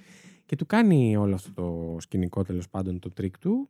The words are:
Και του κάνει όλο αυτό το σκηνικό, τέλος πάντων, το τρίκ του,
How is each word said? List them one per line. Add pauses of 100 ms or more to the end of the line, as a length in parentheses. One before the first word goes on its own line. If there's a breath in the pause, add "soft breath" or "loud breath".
(460 loud breath)
Και
του
κάνει
όλο
αυτό
το
σκηνικό,
τέλος
πάντων,
το
τρίκ
του,